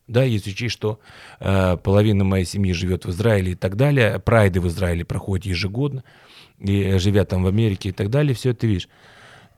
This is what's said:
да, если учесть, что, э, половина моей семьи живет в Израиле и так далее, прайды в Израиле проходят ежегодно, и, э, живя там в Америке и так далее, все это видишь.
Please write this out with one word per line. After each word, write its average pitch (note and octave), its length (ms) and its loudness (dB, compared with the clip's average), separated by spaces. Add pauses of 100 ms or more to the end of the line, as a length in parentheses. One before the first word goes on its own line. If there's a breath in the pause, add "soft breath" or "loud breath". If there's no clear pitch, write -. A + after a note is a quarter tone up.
да, B2 160 2
если G#2+ 280 -2
учесть, A2 220 -6
что, G#2+ 260 -6 (420 loud breath)
э, F#2+ 340 2
половина G2+ 480 2
моей F#2+ 220 2
семьи F#2+ 260 -2
живет F2+ 340 -2
в F#2+ 40 -8
Израиле F#2+ 440 0
и - 20 -8
так F#2+ 200 -4
далее, B2+ 440 2
прайды G2+ 420 2
в F2+ 60 0
Израиле E2+ 360 -2
проходят F2+ 420 -6
ежегодно, G2+ 580 -4 (560 loud breath)
и, G2 220 0
э, F#2+ 180 2
живя G2 260 2
там F#2 180 0
в F#2 40 2
Америке G2+ 420 0
и - 20 -4
так G2+ 180 -4
далее, C#3 260 0
все B2+ 160 -2
это A#2 160 -2
видишь. F#2+ 200 0 (720 loud breath)